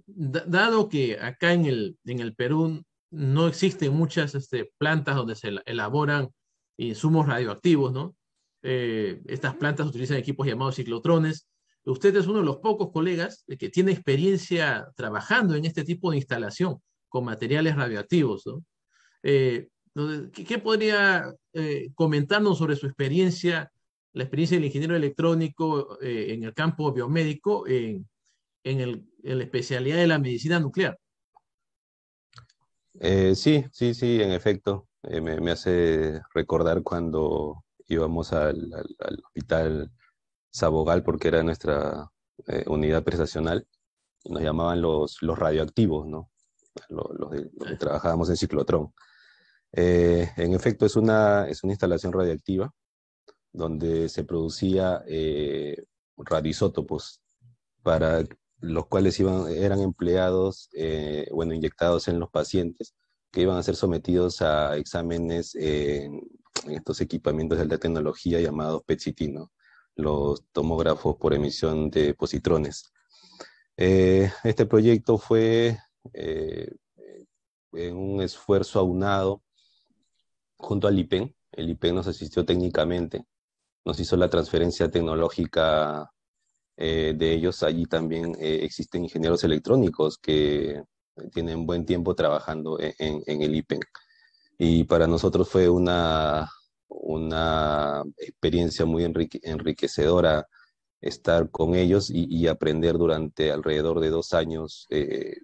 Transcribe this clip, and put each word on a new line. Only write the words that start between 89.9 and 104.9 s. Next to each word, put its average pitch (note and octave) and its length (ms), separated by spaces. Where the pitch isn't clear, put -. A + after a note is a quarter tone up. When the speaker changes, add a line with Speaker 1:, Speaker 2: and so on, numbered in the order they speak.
Speaker 2:
que D2 640
tienen E2 320
buen F2 200
tiempo F2+ 280
trabajando D#2 640
en, D#2 200
en, D2+ 260
en D2+ 160
el D2+ 140
ipen. D#2 240
Y E2 240
para E2 240
nosotros E2+ 420
fue F#2 180
una, E2 800
una D#2 1160
experiencia E2 680
muy E2 180
enrique-, E2 380
enriquecedora D#2 1080
estar E2 480
con E2 240
ellos F#2 380
y, E2+ 180
y E2 160
aprender D#2+ 540
durante D#2+ 520
alrededor D#2 480
de D#2+ 120
dos E2 240
años, D#2+ 560